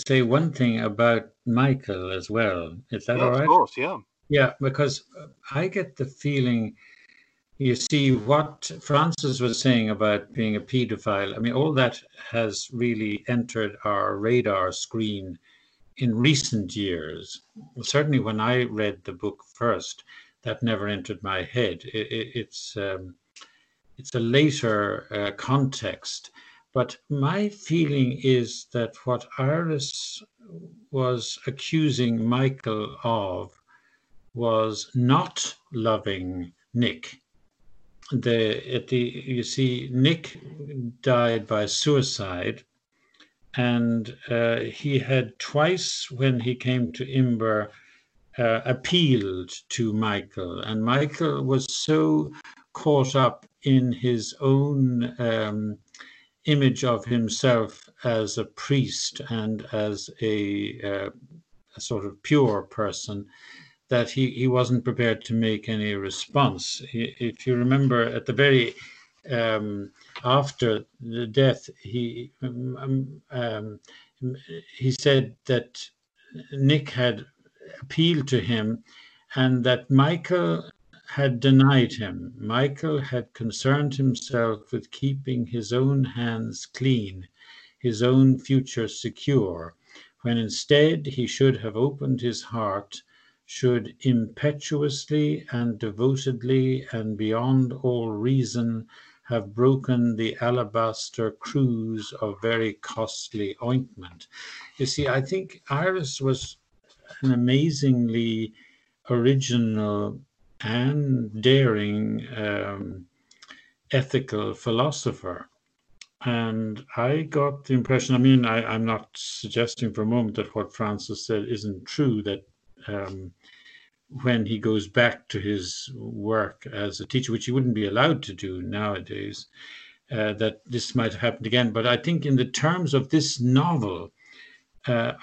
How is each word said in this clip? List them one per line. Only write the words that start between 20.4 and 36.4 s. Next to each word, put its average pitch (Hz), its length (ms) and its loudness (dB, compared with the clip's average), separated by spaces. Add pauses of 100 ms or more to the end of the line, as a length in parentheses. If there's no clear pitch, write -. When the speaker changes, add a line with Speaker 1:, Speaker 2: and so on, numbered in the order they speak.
Speaker 1:
that 110 200 -6
never 104 260 0
entered 98 340 -8
my 95 200 -4
head. 92 400 -2 (120)
I-, 110 40 -4
I-, 110 360 -8
it's, - 420 -10
um, 95 380 -8 (840)
it's - 160 -12
a 123 60 -2
later, 113 880 2
uh, 104 260 -4
context. - 960 -2 (420)
But 123 240 -2 (140)
my 165 400 -2
feeling 143 760 0
is 123 480 2
that 117 320 -4
what 123 220 -2 (120)
Iris 147 840 -4 (680)
was 127 560 -2
accusing 127 800 0
Michael 120 800 0
of 98 480 -2 (840)
was 110 600 0
not 135 600 2 (180)
loving 95 800 -2 (200)